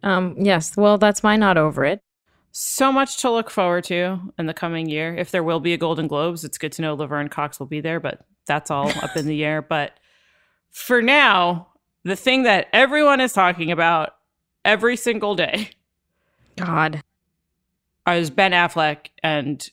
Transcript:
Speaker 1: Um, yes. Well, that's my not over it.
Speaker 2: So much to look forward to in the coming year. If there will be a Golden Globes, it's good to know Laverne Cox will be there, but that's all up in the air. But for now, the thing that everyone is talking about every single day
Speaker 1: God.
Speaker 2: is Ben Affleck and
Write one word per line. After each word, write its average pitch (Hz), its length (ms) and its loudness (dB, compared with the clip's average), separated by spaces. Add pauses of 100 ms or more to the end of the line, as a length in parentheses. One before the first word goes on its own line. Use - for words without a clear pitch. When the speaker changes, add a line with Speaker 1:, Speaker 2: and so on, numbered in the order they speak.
Speaker 1:
Um, 185 340 0
yes. 185 380 0
Well, 208 200 6
that's 208 280 2
my 214 120 4
not 196 220 4
over 151 260 2
it. 180 160 -2 (520)
Speaker 2:
So - 380 0
much 269 280 0
to 254 120 0
look 233 180 -2
forward 175 360 0
to 180 340 -2 (200)
in 160 80 -4
the 160 80 -4
coming 165 340 -6
year. 156 260 -4
If 165 160 -6
there 175 140 -2
will 165 160 0
be 170 120 -2
a 165 60 -2
Golden 160 300 -2
Globes, 160 360 -4
it's - 140 -10
good 151 140 -8
to 170 100 -8
know 156 120 -2
Laverne 147 340 -6
Cox 147 320 -8
will 135 60 -10
be 151 140 -8
there, 160 200 -4
but - 260 -10 (200)
that's 151 260 -4
all 143 160 -2 (140)
up - 140 -6
in 151 100 -2
the 151 180 -2
air. 151 180 -2
But 151 380 -6 (680)
for - 300 0
now, 202 680 2 (340)
the 180 140 -4
thing 262 260 2
that 208 300 4
everyone 277 480 4
is 254 120 0
talking 175 380 2
about 165 460 0 (480)
every 220 320 2
single 208 400 -2
day 175 340 -2 (840)
Speaker 1:
God. 156 460 -2 (1040)
Speaker 2:
is 170 220 0
Ben 190 200 2
Affleck 165 580 0 (140)
and 147 500 -2